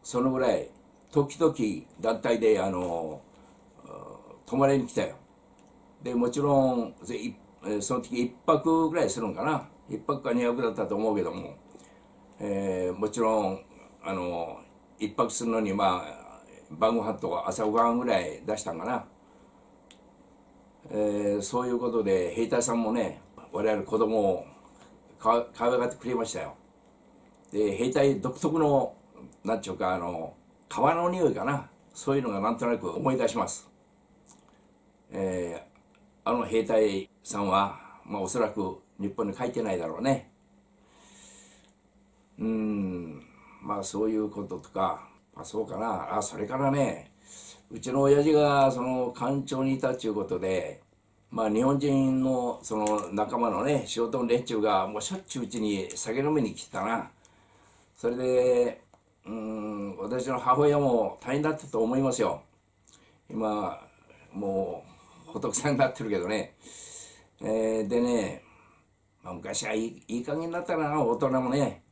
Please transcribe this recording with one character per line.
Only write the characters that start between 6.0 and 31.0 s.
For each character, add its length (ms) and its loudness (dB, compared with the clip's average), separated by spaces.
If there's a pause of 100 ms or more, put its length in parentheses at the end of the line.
で、 120 -4
も 140 2
ち 100 -2
ろ 320 4
ん、 320 -2
ぜ-、 140 -6
い-、 180 -8 (280)
え 40 -6
ー、 140 0
そ 140 -2
の 60 -2
時 200 -4
一 80 0 (160)
泊 440 4
ぐ 60 -4
ら 100 4
い 40 0
す 100 -4
る 80 -2
ん 80 -4
か 80 -4
な。 260 -2 (200)
一 100 -6
泊 220 -4
か 120 -2
二 120 2
泊 160 0
だ 80 2
っ 40 -4
た 140 -2
と 80 -2
思 180 2
う 20 2
け 80 2
ど 80 -2
も、 240 -10 (840)
え 520 -2
ー、 20 -4
も 160 -2
ち 100 -6
ろ 220 4
ん、 220 -2 (400)
あ 100 -4
の、 460 -4 (400)
一 100 -2
泊 220 0
す 140 -4
る 60 0
の 80 2
に、 140 0
ま 320 2
あ、 360 -16 (280)
晩 280 2
ご 60 0
飯 160 -2
と 280 -4
朝 180 -2
ご 120 2
は 140 6
ん 80 2
ぐ 60 -2
ら 140 2
い 260 -6
出 120 -2
し 60 -8
た 80 -6
ん 80 -8
か 60 -8
な。 200 -4 (1800)
え 480 0
ー、 40 -2
そ 200 -2
う 60 -2
い 40 0
う 80 0
こ 120 0
と 120 2
で、 300 2
兵 140 0
隊 160 2
さ 100 2
ん 80 2
も 120 0
ね、 280 -2 (300)
我 180 2
々 140 2
子 160 0
供 200 4
を 260 2 (720)
か-、 340 2
可 180 2
愛 60 2
が 100 0
っ 20 -2
て 80 -10
く 100 -10
れ 80 -2
ま 100 0
し 80 -6
た 80 -4
よ。 140 -10 (960)
で、 240 2
兵 160 0
隊 280 4
独 180 -4
特 220 0
の、 360 4 (480)
な 120 0
ん 60 -6
ち 60 -8
ゅ 40 -8
う 60 -8
か、 160 0
あ 40 -2
の、 360 -6 (340)
革 280 4
の 140 2